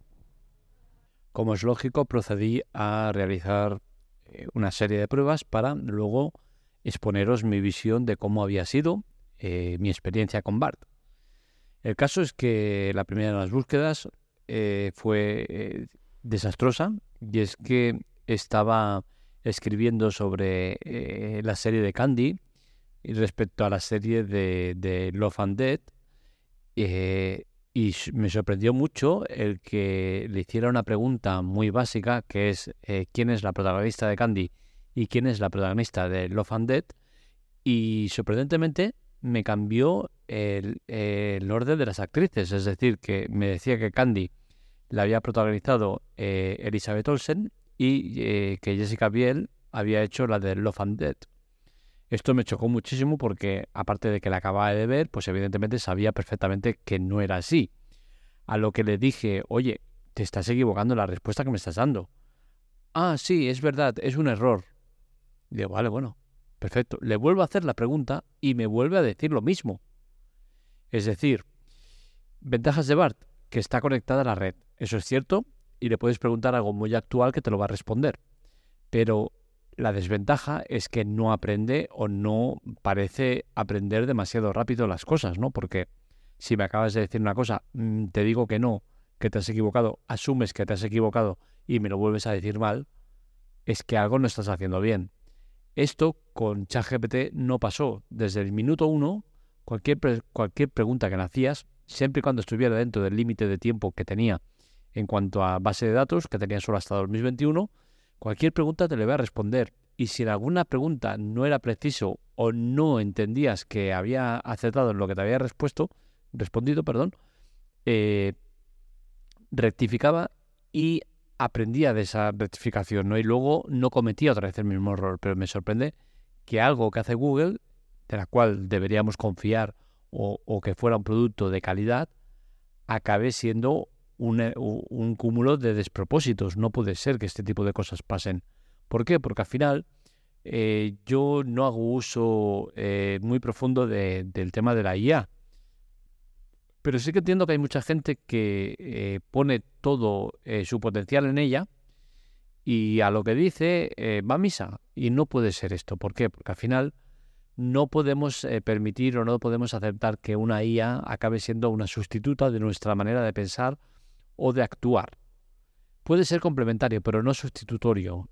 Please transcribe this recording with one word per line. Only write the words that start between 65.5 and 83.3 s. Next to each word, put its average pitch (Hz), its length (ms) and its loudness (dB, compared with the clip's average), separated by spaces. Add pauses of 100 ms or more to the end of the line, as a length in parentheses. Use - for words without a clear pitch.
"Vale, 107 200 -2
bueno, 120 260 -4 (440)
perfecto". - 420 -2
Le 110 140 0
vuelvo 160 260 4
a 175 40 4
hacer 180 200 0
la 127 80 0
pregunta 135 500 -2 (160)
y 135 140 2
me 117 140 0
vuelve 131 320 2
a - 20 6
decir 151 300 0
lo 127 100 2
mismo. 127 400 -2 (1080)
Es 104 140 0
decir, 113 380 2 (960)
ventajas 135 460 0
de 139 100 4
bart, 156 220 4 (320)
que 120 100 -2
está 117 220 0
conectada 135 400 0
a 135 40 0
la 110 100 0
red. 95 180 -2 (240)
Eso 110 200 -4
es 98 80 -4
cierto, 135 420 0 (320)
y 123 100 -2
le 113 80 2
puedes 120 220 0
preguntar 117 340 0
algo 107 180 0
muy 107 220 -2
actual 123 380 2
que 135 100 -2
te - 80 -4
lo 104 80 2
va 101 80 0
a - 40 -2
responder. 113 500 -2 (720)
Pero 113 400 2 (460)
la 113 140 0
desventaja 101 800 0
es 113 180 -4
que 113 160 -2
no 110 300 0
aprende 110 580 0
o - 160 -4
no 107 540 0 (200)
parece 101 600 0 (120)